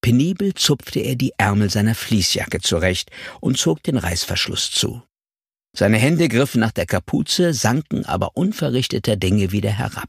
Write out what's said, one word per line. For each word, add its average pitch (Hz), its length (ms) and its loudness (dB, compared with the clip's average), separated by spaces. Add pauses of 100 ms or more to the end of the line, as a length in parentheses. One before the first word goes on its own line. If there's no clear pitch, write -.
Penibel 175 540 2
zupfte - 440 0
er 135 160 -2
die 131 240 0
Ärmel 101 320 4
seiner 107 240 2
Fließjacke - 680 -2
zurecht 92 520 0 (260)
und 131 200 0
zog 156 260 0
den 147 120 0
Reißverschluss 92 760 -4
zu. - 320 -4 (680)
Seine 107 260 4
Hände 156 300 2
griffen 120 320 0
nach 110 120 0
der 87 140 -2
Kapuze, 156 680 0
sanken 123 520 0
aber 92 300 -2
unverrichteter 135 760 0
Dinge 95 380 2
wieder 104 180 0
herab. - 380 -4